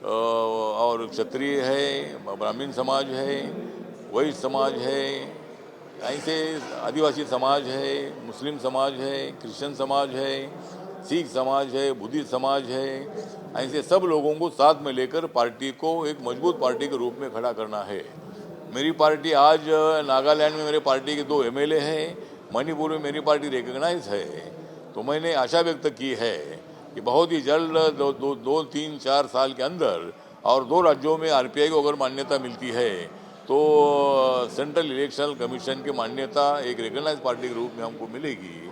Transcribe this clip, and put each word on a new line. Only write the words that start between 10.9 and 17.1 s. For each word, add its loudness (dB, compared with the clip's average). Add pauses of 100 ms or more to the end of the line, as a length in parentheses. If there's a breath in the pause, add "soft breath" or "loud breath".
सिख 0
समाज 0
है, 2
बुद्धिस्ट -4
समाज 0
है, -6 (300)
ऐसे -2
सब 4
लोगों 2
को -2
साथ 6
में -4
लेकर 0
पार्टी 0
को -2
एक -4
मजबूत 0
पार्टी 2
के -2
रूप -2